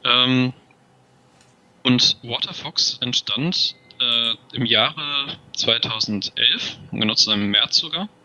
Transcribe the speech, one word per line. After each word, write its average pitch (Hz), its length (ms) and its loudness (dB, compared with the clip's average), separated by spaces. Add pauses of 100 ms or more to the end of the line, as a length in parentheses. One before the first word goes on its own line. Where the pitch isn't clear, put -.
Ähm, 127 500 2 (1300)
und 123 400 4
Waterfox - 760 -4
entstand, 123 720 -2 (240)
äh, 117 340 0 (200)
im 131 120 -2
Jahre 139 720 0 (160)
zweitausendelf, 113 1200 0 (140)
um 110 80 -6
genau 110 160 0
zu - 100 4
sein, 104 160 0
im 101 100 0
März 107 260 0
sogar 165 320 -4 (160)